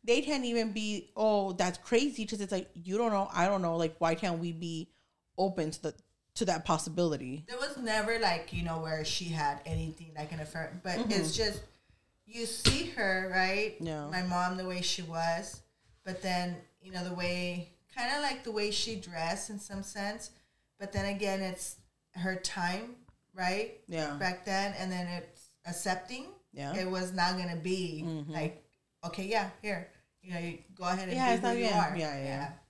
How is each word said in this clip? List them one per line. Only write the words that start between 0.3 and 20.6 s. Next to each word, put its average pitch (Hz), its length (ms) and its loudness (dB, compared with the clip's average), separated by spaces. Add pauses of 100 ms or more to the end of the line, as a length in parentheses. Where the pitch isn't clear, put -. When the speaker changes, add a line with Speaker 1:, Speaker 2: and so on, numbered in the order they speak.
Speaker 1:
even 233 280 2
be, 214 440 -2
"Oh, 208 360 4
that's 180 260 2
crazy," 240 480 4
'cause 208 140 -4
it's 196 120 -2
like, 185 220 -2
you 180 240 -4
don't 226 140 4
know, 196 200 4
I 175 140 6
don't 196 160 4
know. 165 140 2
Like, 165 220 2
why 165 160 6
can't 170 240 0
we 170 140 -2
be 165 360 -4 (480)
open 185 340 2
to - 120 -10
the, 156 120 -4 (420)
to 233 100 2
that 165 180 2
possibility? 151 800 0
Speaker 2:
There 240 120 -8
was 277 180 -4
never, 226 420 2
like, 180 340 0
you 170 120 -2
know, 165 160 -2
where 156 240 -2
she 175 220 -2
had 147 400 0
anything, 160 500 -4
like, 151 160 -6
an 160 80 -6
affair, 160 420 -8
but 180 160 -2
Speaker 1:
Mm-hmm. 226 140 2
Speaker 2:
it's 165 240 4
just, 208 240 0 (680)
you 226 200 -6
see - 400 4 (100)
her, 190 360 2
right? 196 480 2
Speaker 1:
Yeah. 151 280 -4
Speaker 2:
My 180 140 0
mom, 180 340 2
the 185 100 -6
way 180 160 -4
she - 200 0
was, 165 580 -2 (440)
but 185 180 -6
then, 180 340 0 (240)
you 185 100 -20
know, 180 140 -6
the 180 100 -4
way, 180 540 -2 (280)
kinda 262 240 0
like 269 240 -2
the 233 80 -4
way 208 180 0
she 220 260 -2
dressed 170 540 -4
in 208 100 -6
some 196 240 -8
sense, 208 460 -6 (480)